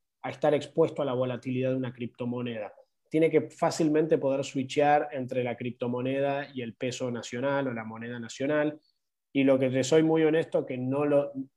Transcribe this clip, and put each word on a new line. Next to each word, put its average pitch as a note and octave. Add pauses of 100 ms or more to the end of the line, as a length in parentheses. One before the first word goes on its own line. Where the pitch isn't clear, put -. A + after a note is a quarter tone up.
(220)
a B2+
estar D3+
expuesto D#3
a -
la C3
volatilidad B2+
de C3
una B2+
criptomoneda. A#2+ (380)
Tiene D#3+
que D3
fácilmente D#3
poder C3+
switchear D3
entre B2+
la A#2+
criptomoneda C3
y C3
el A#2
peso B2+
nacional C3
o B2+
la A2+
moneda A2+
nacional. D3+ (540)
Y C#3
lo C3+
que C3+
te C3
soy D#3+
muy D#3+
honesto, D#3
que B2+
no C3
lo, C#3+ (240)